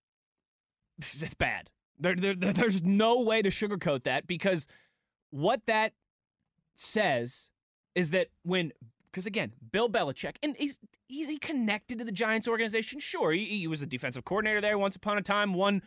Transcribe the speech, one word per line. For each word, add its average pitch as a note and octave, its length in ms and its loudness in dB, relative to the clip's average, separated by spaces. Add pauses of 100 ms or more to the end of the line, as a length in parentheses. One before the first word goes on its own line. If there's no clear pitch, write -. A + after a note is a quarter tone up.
(960)
that's D3+ 360 -10
bad. A2+ 360 -4 (300)
There, F3 160 0
there, F#3+ 200 0
there, F#3 180 2
there's F#3+ 300 2
no A3 380 4
way A3 200 2
to G3 80 2
sugarcoat F3+ 540 -2
that, C3+ 240 -2
because F3+ 400 0 (640)
what F#3 380 0
that A3 260 2 (840)
says C3+ 720 0 (440)
is F3 180 2
that F3+ 160 2 (160)
when F3 300 0 (420)
'Cause F#3 100 -6
again, G3 280 -2 (180)
Bill A3+ 180 2
Belichick, E3+ 540 -2
and D4 160 -2
he's, C#4 180 -2 (320)
is C#4 200 -6
he D#4 80 -4
connected A3+ 600 -2
to A#3+ 40 -6
the A3+ 80 -6
Giants A3 380 0
organization? A3+ 500 0
Sure, C#4 320 0
he, G3 140 2
he G3+ 220 -4
was D#3+ 120 -2
the C#3+ 80 -4
defensive B2+ 380 -6
coordinator G#3+ 340 0
there G#3 180 2
once G3 200 0
upon G#3 200 -2
a G3+ 40 0
time, G#3 320 0
won G3 340 2